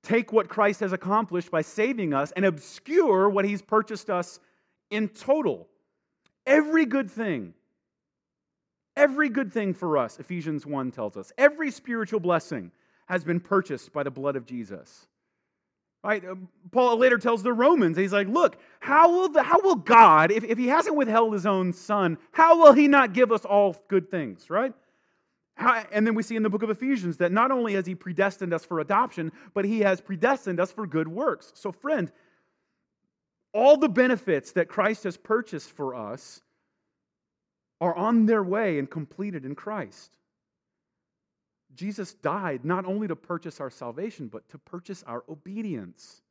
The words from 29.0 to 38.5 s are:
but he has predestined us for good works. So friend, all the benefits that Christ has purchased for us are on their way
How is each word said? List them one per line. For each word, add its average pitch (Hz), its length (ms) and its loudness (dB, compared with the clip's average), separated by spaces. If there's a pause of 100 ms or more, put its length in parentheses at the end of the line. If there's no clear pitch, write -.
but 202 100 -2
he 220 140 -2
has 190 200 -2
predestined 196 600 -4
us 185 120 -2
for 214 140 -10
good 160 220 -4
works. 196 480 -6
So 196 160 -10
friend, 262 400 -6 (1400)
all 262 220 6
the 285 140 0
benefits 196 640 0
that 170 180 -2
Christ 214 340 -4
has 180 140 -8
purchased 220 540 -6
for 131 240 -10
us 113 480 -14 (1400)
are 170 140 -2
on 214 320 2
their 220 160 2
way 185 340 -2